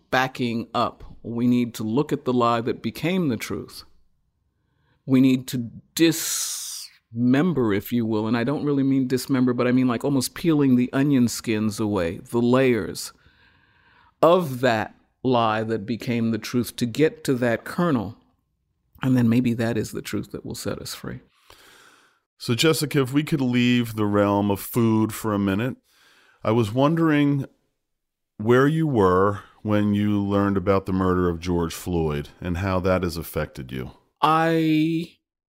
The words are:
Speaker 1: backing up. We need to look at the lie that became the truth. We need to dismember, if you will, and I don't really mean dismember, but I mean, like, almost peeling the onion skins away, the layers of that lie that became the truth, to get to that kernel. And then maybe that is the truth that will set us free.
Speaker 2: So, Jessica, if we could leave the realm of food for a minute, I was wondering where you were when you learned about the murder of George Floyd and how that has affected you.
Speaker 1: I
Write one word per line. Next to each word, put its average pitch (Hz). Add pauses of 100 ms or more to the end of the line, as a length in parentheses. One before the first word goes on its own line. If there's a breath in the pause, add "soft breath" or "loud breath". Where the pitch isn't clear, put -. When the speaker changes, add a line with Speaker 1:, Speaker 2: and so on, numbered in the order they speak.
(100)
Speaker 1:
backing 127
up. -
We 117
need 123
to -
look 127
at 135
the 127
lie 120
that 117
became 165
the 117
truth. - (1200)
We 131
need 131
to 120 (240)
dismember, 135
if 101
you 120
will, 110
and 113
I 117
don't 139
really 143
mean 135
dismember, 127
but 123
I 123
mean, 127
like, 120
almost 139
peeling 147
the 123
onion 135
skins 107
away, 101
the -
layers 120 (1120 soft breath)
of 156
that 117 (280)
lie 117
that 110
became 117
the 110
truth, -
to 123
get 143
to 139
that 117
kernel. 127 (840)
And 131
then 120
maybe 120
that 117
is 107
the -
truth -
that -
will -
set -
us -
free. - (1200 soft breath)
Speaker 2:
So, -
Jessica, 151
if 127
we 143
could 151
leave 123
the 107
realm 101
of 101
food 110
for 110
a 101
minute, 101 (680 soft breath)
I -
was 113
wondering 143 (920)
where 123
you 160
were 98 (220 loud breath)
when 104
you 104
learned 101
about 98
the 95
murder 92
of 85
George 85
Floyd 80 (120)
and 87
how 92
that 92
has 85
affected 76
you. 64 (300)
Speaker 1:
I 160 (320)